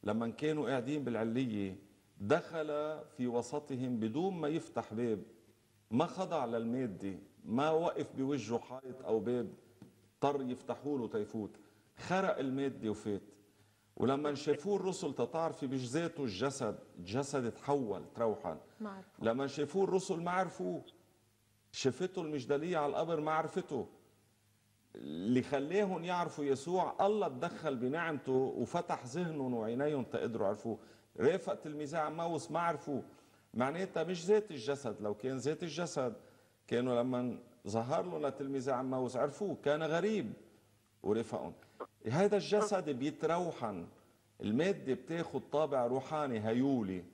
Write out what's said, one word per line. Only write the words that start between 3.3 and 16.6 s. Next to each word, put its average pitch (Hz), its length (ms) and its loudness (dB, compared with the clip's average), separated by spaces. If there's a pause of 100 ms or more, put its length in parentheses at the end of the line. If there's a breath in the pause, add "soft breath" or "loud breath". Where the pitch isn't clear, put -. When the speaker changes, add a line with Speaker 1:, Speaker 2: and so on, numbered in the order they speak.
Speaker 1:
بدون 139 380 0
ما 156 140 0
يفتح 151 460 -4
باب، 110 280 0 (680)
ما 135 160 4
خضع 165 380 -2
للمادة، 117 760 -2 (260)
ما 135 260 2
وقف 160 460 0
بوجهه 131 420 0
حائط - 460 -10
أو 110 160 4
باب 117 280 0 (760)
اضطر 143 200 2
يفتحوا 123 560 -4
له 113 100 -2
تيفوت، 104 420 -2 (460 loud breath)
خرق 190 420 0
المادة 131 520 -2
وفات. 101 320 -2 (720 soft breath)
ولما 143 380 2
شافوه 156 420 2
الرسل، 180 380 -2
تتعرفي 156 520 0
مش 127 240 -2
ذاته 156 340 -2
الجسد، 113 540 0 (200)